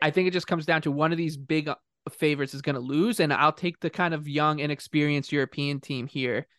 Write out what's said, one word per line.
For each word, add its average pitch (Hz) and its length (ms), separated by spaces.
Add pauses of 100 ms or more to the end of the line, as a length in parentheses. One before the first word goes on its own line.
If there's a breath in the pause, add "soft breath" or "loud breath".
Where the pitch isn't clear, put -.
I 156 100
think 185 160
it 180 60
just 180 140
comes 165 180
down 160 180
to 151 80
one 156 220
of 165 60
these 156 180
big, 151 320
uh, 143 60 (360)
favorites 143 440
is 139 80
gonna 139 180
lose, 156 400
and 156 100
I'll 147 220
take - 260
the 165 120
kind 170 240
of 151 120
young, 151 320
inexperienced 147 720
European 143 480
team 131 260
here, 127 400 (120)